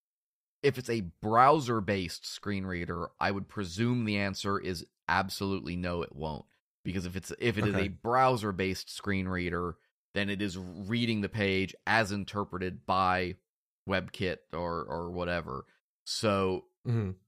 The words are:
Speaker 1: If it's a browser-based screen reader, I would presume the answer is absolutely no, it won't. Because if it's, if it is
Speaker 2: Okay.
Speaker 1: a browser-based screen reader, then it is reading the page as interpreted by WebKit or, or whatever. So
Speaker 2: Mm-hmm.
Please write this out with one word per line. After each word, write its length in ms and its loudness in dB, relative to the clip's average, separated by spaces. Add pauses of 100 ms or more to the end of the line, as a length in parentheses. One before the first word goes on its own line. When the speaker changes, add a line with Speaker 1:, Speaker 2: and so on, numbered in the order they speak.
(640)
Speaker 1:
If 160 4
it's 100 -6
a 120 2 (200)
browser-based 1040 4
screen 400 -4
reader, 440 -4 (100)
I 100 2
would 180 -2
presume 580 0
the 120 2
answer 420 -2
is 260 -4 (220)
absolutely 680 0
no, 260 -2
it 140 -8
won't. 300 -6 (380)
Because 220 -4
if 100 -6
it's, 240 -8
if 180 2
it 100 2
is 80 2
Speaker 2:
Okay. 100 2
Speaker 1:
a 40 -2
browser-based 1000 2
screen 380 -2
reader, 500 -2 (360)
then 160 0
it 120 -2
is 160 -2
reading 640 0
the 80 0
page 460 0 (100)
as 260 4
interpreted 720 -4
by 500 2 (520)
WebKit 500 0 (140)
or, 320 -2
or 280 -6
whatever. 540 -4 (400)
So 600 2 (220)
Speaker 2:
Mm-hmm. 240 0 (160)